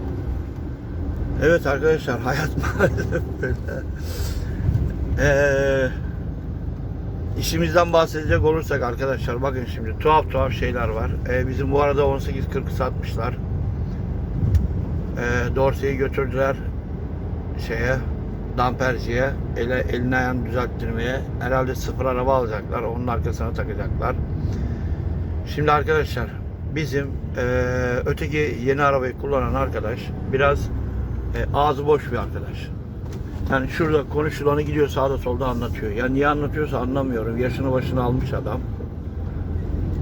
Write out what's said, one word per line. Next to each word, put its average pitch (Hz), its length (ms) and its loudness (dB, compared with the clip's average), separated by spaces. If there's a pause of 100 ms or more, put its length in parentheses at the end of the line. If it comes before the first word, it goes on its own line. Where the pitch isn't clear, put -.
(1400)
Evet 160 240 6
arkadaşlar, 139 520 2
hayat 143 300 0 (140)
<laughs> - 140 0
maalesef 170 440 2 (200)
böyle. - 140 0 (1600)
Ee, 139 720 4 (1500)
işimizden 170 540 2
bahsedecek 160 500 2
olursak 151 400 2
arkadaşlar, 123 580 -2
bakın 131 320 0
şimdi 113 260 -4
tuhaf 151 320 4
tuhaf 131 220 2
şeyler 123 340 0
var. 113 240 0 (180)
Ee, 127 180 2
bizim 131 240 0
bu 143 100 4
arada 143 260 4
on 135 120 2
sekiz - 300 -2
kırkı - 220 -2
satmışlar. 120 640 -2 (1800)
Ee, 120 380 2
Dorsey'i 135 420 4
götürdüler 135 580 2 (1120)
şeye, 117 280 2 (640)
damperciye, 123 720 2 (280)
ele, 127 320 0
elini 127 260 2
ayağını 127 300 0
düzelttirmeye. 120 760 -2 (180)
Herhalde 127 360 2
sıfır 120 300 -2
araba 127 300 2
alacaklar, 117 480 0
onun 117 240 -2
arkasına 113 460 0
takacaklar. 104 640 -2 (1400)
Şimdi 151 160 4
arkadaşlar, 147 560 2 (480)
bizim, 139 320 0 (300)
e, 131 60 0 (640)
öteki - 600 0
yeni 135 160 4
arabayı 139 360 2
kullanan 131 360 0
arkadaş 127 460 0 (340)
biraz, 139 360 4 (640)
e, 117 180 0
ağzı 143 320 2
boş 143 260 2
bir 120 60 0
arkadaş. 95 520 -6 (800)
Yani 135 180 2
şurada 156 400 2
konuşulanı 147 520 2
gidiyor 147 260 2
sağda 135 300 2
solda 127 300 -2
anlatıyor. 120 440 -2
Ya 117 160 0
niye 135 200 4
anlatıyorsa 147 520 0
anlamıyorum. 123 580 0
Yaşını 127 340 0
başını 127 320 2
almış 123 300 2
adam. 107 260 -2 (1400)